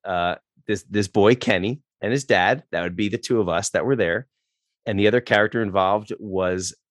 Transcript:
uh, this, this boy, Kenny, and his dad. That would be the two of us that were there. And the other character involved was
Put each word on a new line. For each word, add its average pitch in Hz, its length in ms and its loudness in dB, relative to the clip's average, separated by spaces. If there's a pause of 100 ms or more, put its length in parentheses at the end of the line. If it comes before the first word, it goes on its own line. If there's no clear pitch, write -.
uh, 87 340 -2 (300)
this, 101 220 -2
this 104 200 -2
boy, 107 260 6
Kenny, 113 480 -2 (200)
and 104 100 -2
his 135 120 -2
dad. 107 480 2
That 85 100 -2
would 87 140 -6
be 104 120 -2
the 107 100 -4
two 117 220 0
of 92 80 -2
us 85 220 -2
that 85 160 -2
were 131 100 0
there. 101 300 -2 (600)
And 104 120 -2
the 104 100 4
other 117 120 4
character 107 420 2
involved 98 560 0
was 92 560 -4 (160)